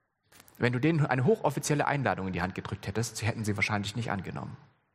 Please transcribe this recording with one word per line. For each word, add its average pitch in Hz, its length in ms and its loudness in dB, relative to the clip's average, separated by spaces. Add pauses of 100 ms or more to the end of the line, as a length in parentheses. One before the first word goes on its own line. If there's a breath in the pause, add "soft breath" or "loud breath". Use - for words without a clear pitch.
(580)
Wenn 120 160 2
du 123 60 0
denen 151 260 4
eine 127 200 2
hochoffizielle 151 600 2
Einladung 101 420 0
in 95 60 -2
die 85 80 -2
Hand 92 140 -2
gedrückt - 320 -8
hättest, 110 300 -4
sie - 80 -2
hätten 113 180 0
sie 104 120 0
wahrscheinlich 101 400 -2
nicht 117 160 -2
angenommen. - 440 -6 (400)